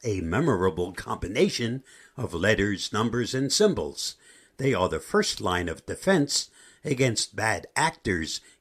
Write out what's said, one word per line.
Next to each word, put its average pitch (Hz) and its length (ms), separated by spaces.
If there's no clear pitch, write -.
a 98 180
memorable 92 680
combination 120 920
of 104 180
letters, 98 600
numbers, 113 400
and 135 180
symbols. 98 640
They 135 160
are 92 160
the 78 100
first - 420
line 90 280
of - 160
defense 147 640
against 131 520
bad 104 400
actors 98 680